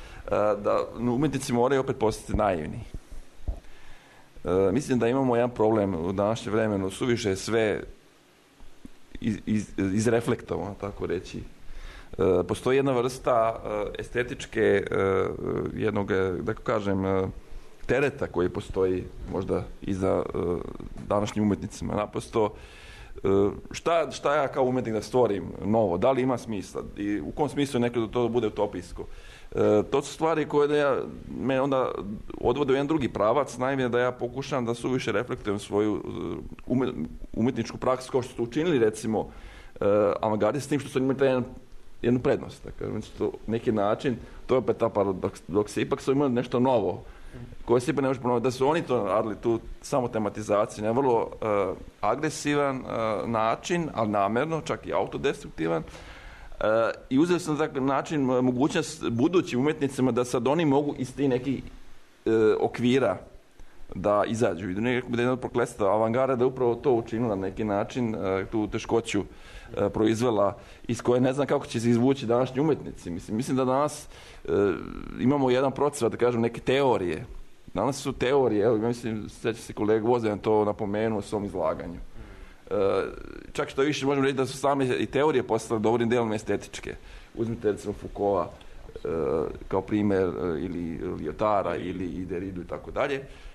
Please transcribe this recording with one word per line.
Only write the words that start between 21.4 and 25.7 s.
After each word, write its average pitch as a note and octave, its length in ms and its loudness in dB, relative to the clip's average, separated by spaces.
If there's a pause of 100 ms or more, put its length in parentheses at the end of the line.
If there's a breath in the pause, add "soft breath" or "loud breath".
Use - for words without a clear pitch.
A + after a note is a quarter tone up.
umetnicima. G2 500 -2
Naprosto, G#2 580 -2 (640 loud breath)
e, - 120 -2 (420)
šta, D#3+ 400 0
šta C#3+ 260 0
ja C#3 120 2
kao C3+ 160 2
umetnik B2 300 0
da G#2+ 80 0
stvorim G#2 420 2 (200)
novo? G2+ 340 4